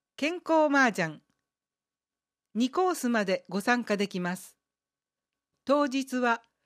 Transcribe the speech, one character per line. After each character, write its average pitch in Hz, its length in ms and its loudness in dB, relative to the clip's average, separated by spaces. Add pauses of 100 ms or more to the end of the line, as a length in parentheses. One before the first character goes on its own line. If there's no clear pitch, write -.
(160)
健 339 280 -4
康 311 320 2
麻 269 120 6
雀。 170 340 -4 (1300)
二 247 160 0
コ 370 180 0
ー 339 60 -2
ス 247 140 -4
ま 220 160 0
で 185 220 -2
ご 202 140 -6
参 240 220 2
加 208 120 -2
で 202 120 0
き 185 120 -8
ま 180 180 -4
す。 - 180 -20 (1120)
当 285 200 2
日 262 320 -4
は、 233 240 0 (240)